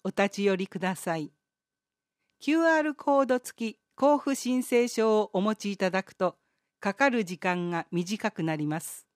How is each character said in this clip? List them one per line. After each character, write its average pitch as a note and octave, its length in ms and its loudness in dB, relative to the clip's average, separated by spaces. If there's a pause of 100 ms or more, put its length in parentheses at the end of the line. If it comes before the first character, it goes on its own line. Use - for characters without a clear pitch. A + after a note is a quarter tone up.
お F#3+ 60 -4
立 G3+ 200 0
ち G3+ 140 -6
寄 G3 140 2
り F#3 100 -4
く - 100 -10
だ F#3 200 -4
さ E3 180 -4
い。 D3+ 160 -6 (1080)
キ D4 140 0
ュ E4 100 4
ー D#4+ 100 6
ア - 20 4
ー D4+ 60 2
ル D4+ 120 -2
コ C#4 240 2
ー C4+ 60 4
ド B3 140 2
付 - 360 -8
き - 40 -20 (220)
交 C#4+ 160 6
付 C#4 160 0
申 B3+ 300 -2
請 A#3+ 240 2
書 A3 320 2
を G#3 140 0
お F#3+ 80 0
持 G#3+ 140 0
ち G3+ 180 -6
い F#3 40 -10
た F#3 140 0
だ F#3 120 -2
く - 100 -18
と、 F3+ 240 -2 (420)
か G3 140 -4
か C#4 160 4
る A#3 160 0
時 F3 120 -10
間 F3+ 320 -2
が E3+ 220 -4
短 F#3 400 -4
く F3 120 -6
な D#3+ 120 0
り D3+ 100 -4
ま D3+ 140 -4
す。 - 260 -16 (100)